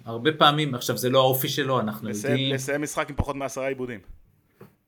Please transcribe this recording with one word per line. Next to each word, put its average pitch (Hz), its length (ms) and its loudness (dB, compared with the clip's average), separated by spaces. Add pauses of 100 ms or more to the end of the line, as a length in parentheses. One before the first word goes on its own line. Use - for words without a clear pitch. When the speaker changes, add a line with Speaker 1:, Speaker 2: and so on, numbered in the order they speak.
Speaker 1:
הרבה 117 280 -2
פעמים, 151 420 4
עכשיו 120 220 -2
זה 120 140 0
לא 131 80 4
האופי 131 300 4
שלו, 131 320 0
אנחנו 107 280 -4
Speaker 2:
לסיים, 117 260 -2
Speaker 1:
יודעים. 135 200 0
Speaker 2:
לסיים 139 280 -2
משחק 151 280 -4
עם 139 60 -14
פחות 135 200 -2
מעשרה 135 320 -6
עיבודים. 123 320 -6 (880)